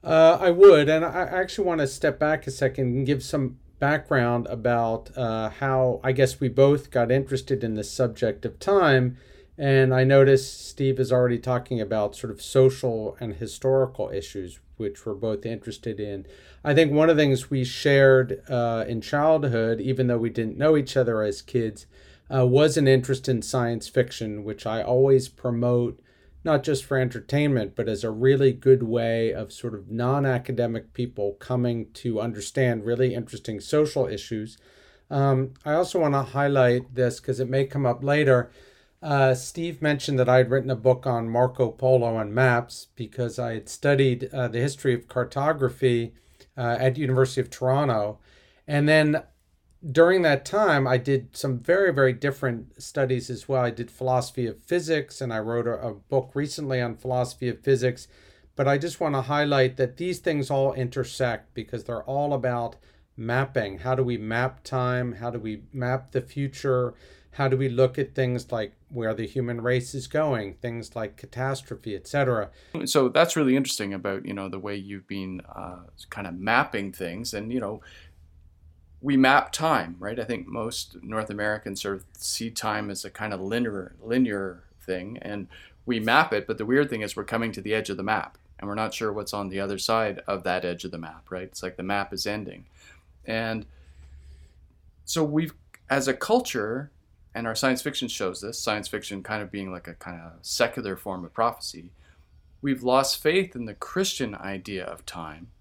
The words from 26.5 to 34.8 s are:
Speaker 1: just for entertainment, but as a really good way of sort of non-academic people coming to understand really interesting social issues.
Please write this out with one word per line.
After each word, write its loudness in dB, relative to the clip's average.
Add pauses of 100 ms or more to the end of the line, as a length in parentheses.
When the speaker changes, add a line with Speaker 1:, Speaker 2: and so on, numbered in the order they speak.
Speaker 1:
just -2
for -2
entertainment, 0
but -2
as -4
a -2
really 4
good 6
way 0
of -8
sort -10
of -14
non-academic -2
people -4
coming -2
to -4
understand -2
really 0
interesting -8
social 0
issues. -8 (520)